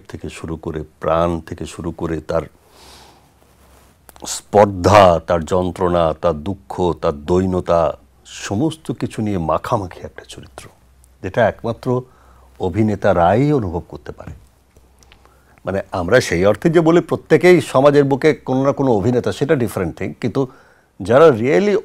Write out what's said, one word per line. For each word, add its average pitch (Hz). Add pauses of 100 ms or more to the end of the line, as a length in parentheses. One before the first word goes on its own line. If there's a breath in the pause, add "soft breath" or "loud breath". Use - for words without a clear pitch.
থেকে -
শুরু 80
করে, 78 (160)
প্রাণ 82
থেকে -
শুরু 85
করে, 80
তার 82 (1900 soft breath)
স্পর্ধা, 95
তার 82
যন্ত্রণা, 87
তার 85
দুঃখ, 87
তার 76
দৈনতা, 87 (280)
সমস্ত -
কিছু -
নিয়ে 104
মাখামাখি 85
একটা -
চরিত্র, - (520)
যেটা 101
একমাত্র 120 (580 soft breath)
অভিনেতারাই 101
অনুভব 90
করতে -
পারে। - (1300 soft breath)
মানে, 98 (100)
আমরা 98
সেই 90
অর্থে 107
যে 160
বলি 165
প্রত্যেকেই 165
সমাজের 143
বুকে 139
কোনো 131
না 139
কোনো 135
অভিনেতা, 110
সেটা 151
ডিফারেন্ট 98
থিং, 95
কিন্তু 127 (540 soft breath)
যারা 135
রিয়েলি 165